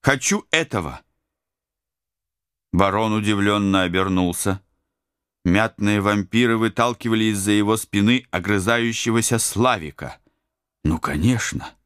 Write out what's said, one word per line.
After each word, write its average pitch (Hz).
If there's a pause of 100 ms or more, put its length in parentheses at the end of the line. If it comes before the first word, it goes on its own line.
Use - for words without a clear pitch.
Хочу 143
этого!" 92 (1700)
Барон 98
удивлённо 101
обернулся. 92 (840)
Мятные 104
вампиры 104
выталкивали 113
из-за 104
его 104
спины 110
огрызающегося 110
Славика. 95 (640)
Ну, 78
конечно! 87 (120)